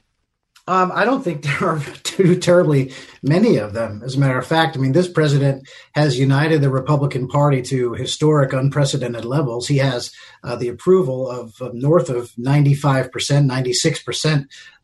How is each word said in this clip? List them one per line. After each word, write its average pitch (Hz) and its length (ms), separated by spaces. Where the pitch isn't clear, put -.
Um, 180 260
I 185 100
don't 254 200
think 156 180
<laughs> 143 160
there 170 120
are 160 100
too - 560
terribly 156 580
many 175 360
of 104 160
them. 107 320
As 135 100
a 139 60
matter 131 180
of - 80
fact, 160 300
I 131 40
mean, 131 120
this 175 160
president 139 600
has 147 200
united 139 440
the 139 100
Republican 135 560
Party 143 360
to 123 320
historic, 139 580
unprecedented 131 720
levels. 123 420
He 143 120
has, 127 340
uh, 120 100
the 120 140
approval 131 600
of, 120 320
of 123 140
north 139 360
of 120 280
ninety-five 139 720
percent, 143 360
ninety-six 127 580
percent, 143 480